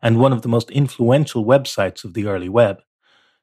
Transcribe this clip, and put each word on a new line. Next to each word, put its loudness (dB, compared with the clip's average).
and 2
one 4
of -2
the -6
most -2
influential 0
websites -2
of -16
the -6
early -6
web. 2